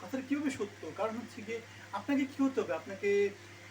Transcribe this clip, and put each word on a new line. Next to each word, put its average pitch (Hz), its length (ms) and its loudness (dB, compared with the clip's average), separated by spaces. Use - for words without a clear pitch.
কথাটা 254 260 -4
কীভাবে 294 220 2
সত্য? 196 460 -4
কারণ 220 200 0
হচ্ছে - 260 -8
গিয়ে, 220 180 -4
আপনাকে 277 320 2
কী 277 180 0
হতে 262 180 4
হবে? 175 140 2
আপনাকে 202 560 4